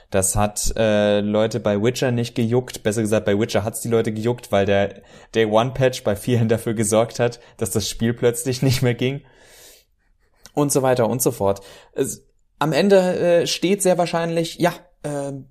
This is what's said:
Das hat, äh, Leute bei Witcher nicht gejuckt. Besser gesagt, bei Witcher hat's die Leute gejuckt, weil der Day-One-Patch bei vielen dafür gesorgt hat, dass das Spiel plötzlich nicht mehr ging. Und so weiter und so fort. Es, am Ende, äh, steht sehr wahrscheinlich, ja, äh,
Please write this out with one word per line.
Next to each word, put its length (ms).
Das 240
hat, 400
äh, 460
Leute 400
bei 200
Witcher 300
nicht 240
gejuckt. 480
Besser 200
gesagt, 220
bei 140
Witcher 240
hat's 160
die 80
Leute 240
gejuckt, 400
weil 140
der 300
Day-One-Patch 720
bei 140
vielen 320
dafür 240
gesorgt 480
hat, 180
dass 160
das 160
Spiel 260
plötzlich 500
nicht 180
mehr 140
ging. 260
Und 200
so 80
weiter 260
und 140
so 100
fort. 300
Es, 340
am 140
Ende, 240
äh, 300
steht 340
sehr 160
wahrscheinlich, 600
ja, 160
äh, 280